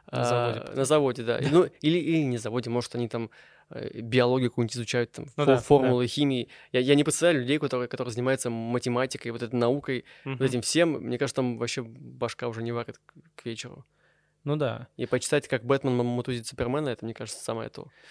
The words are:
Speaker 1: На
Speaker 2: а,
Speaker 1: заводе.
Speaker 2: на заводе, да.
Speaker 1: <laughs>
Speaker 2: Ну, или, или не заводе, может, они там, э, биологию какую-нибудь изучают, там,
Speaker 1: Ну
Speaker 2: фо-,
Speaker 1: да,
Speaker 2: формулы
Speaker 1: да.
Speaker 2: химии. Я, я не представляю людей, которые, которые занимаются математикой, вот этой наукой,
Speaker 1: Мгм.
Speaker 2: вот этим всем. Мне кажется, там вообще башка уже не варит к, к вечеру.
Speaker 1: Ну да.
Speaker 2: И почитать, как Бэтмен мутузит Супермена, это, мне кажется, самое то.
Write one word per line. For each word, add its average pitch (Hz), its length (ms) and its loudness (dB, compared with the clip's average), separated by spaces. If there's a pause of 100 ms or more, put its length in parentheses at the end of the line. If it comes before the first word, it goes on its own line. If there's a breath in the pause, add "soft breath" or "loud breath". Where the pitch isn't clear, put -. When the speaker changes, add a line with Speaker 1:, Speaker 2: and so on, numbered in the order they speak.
(120)
Speaker 1:
На 123 100 -2
Speaker 2:
а, - 20 2
Speaker 1:
заводе. 120 520 0
Speaker 2:
на 135 100 2
заводе, 135 380 4
да. 117 160 0
Speaker 1:
<laughs> 131 120 2
Speaker 2:
Ну, 170 120 8 (180)
или, 156 160 4
или 160 260 2
не 123 140 0
заводе, 117 320 -4
может, 120 240 -2
они 120 160 -2
там, 117 220 -6 (400 loud breath)
э, - 300 -10
биологию 123 500 2
какую-нибудь 120 260 -2
изучают, 120 340 -2
там, - 140 -12 (120)
Speaker 1:
Ну 147 80 2
Speaker 2:
фо-, - 20 2
Speaker 1:
да, 135 100 8
Speaker 2:
формулы 123 460 4
Speaker 1:
да. 120 40 0
Speaker 2:
химии. 135 420 0 (220 loud breath)
Я, 127 80 2
я 127 140 6
не 147 100 6
представляю 156 380 2
людей, 131 160 0
которые, 127 300 -2
которые 123 260 -6
занимаются 127 380 0
математикой, 120 800 -2
вот 120 100 -8
этой 120 140 -4
наукой, 123 500 0 (180 loud breath)
Speaker 1:
Мгм. 135 140 -8
Speaker 2:
вот 131 80 0
этим 120 160 0
всем. 165 300 2
Мне 120 260 -4
кажется, 135 200 -2
там 123 200 0
вообще 117 240 -4
башка 123 640 -8
уже 113 140 -6
не 117 100 -4
варит 120 280 -8
к, - 140 -20 (280)
к - 60 -10
вечеру. 120 400 -12 (560)
Speaker 1:
Ну 143 120 -2
да. 127 320 -4 (100)
Speaker 2:
И 123 100 -4
почитать, 143 400 0
как 117 180 -2
Бэтмен 135 300 2
мутузит 120 500 -2
Супермена, 135 440 -4
это, 113 160 -8
мне 113 100 -8
кажется, - 280 -12
самое 113 260 -6
то. - 180 -16 (240 loud breath)